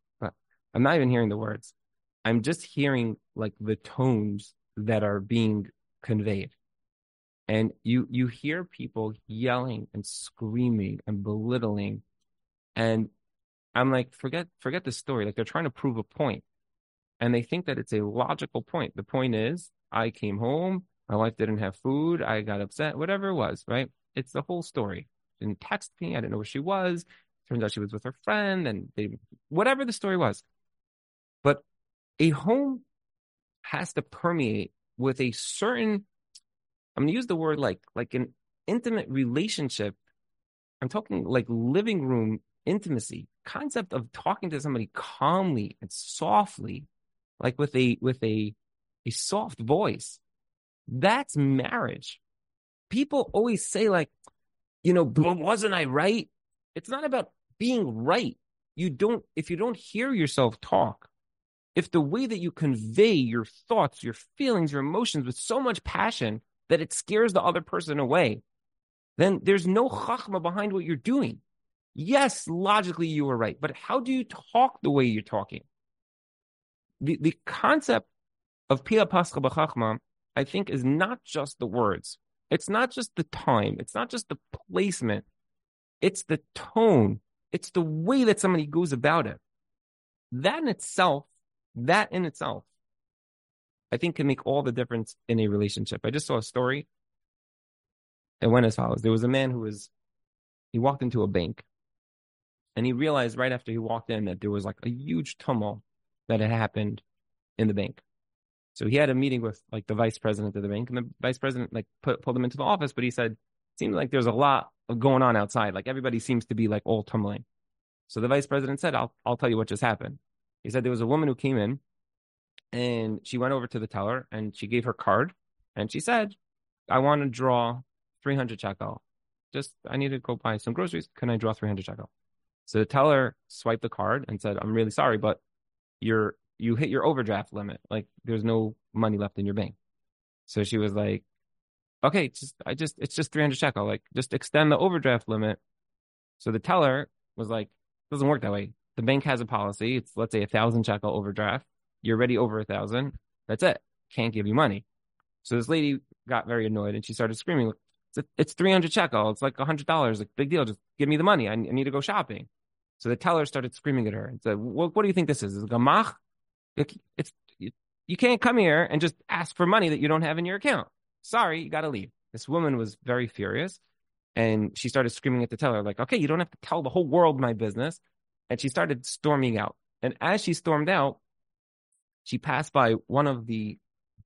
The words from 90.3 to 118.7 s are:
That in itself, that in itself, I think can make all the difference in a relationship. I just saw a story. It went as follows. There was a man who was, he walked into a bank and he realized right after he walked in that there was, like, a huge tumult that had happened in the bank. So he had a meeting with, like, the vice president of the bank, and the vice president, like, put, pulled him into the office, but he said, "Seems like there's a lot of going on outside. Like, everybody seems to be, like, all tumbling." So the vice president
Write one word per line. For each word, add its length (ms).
That 260
in 80
itself, 580
that 360
in 140
itself, 380
I 60
think 200
can 100
make 180
all 160
the 100
difference 440
in 120
a 80
relationship. 560
I 80
just 160
saw 100
a 60
story. 440
It 80
went 180
as 100
follows. 260
There 100
was 120
a 40
man 220
who 120
was, 280
he 80
walked 220
into 220
a 40
bank 360
and 100
he 80
realized 440
right 140
after 200
he 60
walked 320
in 160
that 140
there 120
was, 120
like, 200
a 60
huge 480
tumult 440
that 140
had 100
happened 500
in 100
the 60
bank. 280
So 100
he 120
had 120
a 60
meeting 260
with, 180
like, 160
the 80
vice 240
president 360
of 60
the 60
bank, 220
and 100
the 100
vice 200
president, 340
like, 140
put, 180
pulled 160
him 60
into 140
the 60
office, 300
but 100
he 60
said, 260
"Seems 160
like 160
there's 160
a 40
lot 380
of 100
going 240
on 120
outside. 380
Like, 140
everybody 320
seems 280
to 60
be, 140
like, 180
all 160
tumbling." 440
So 100
the 80
vice 180
president 340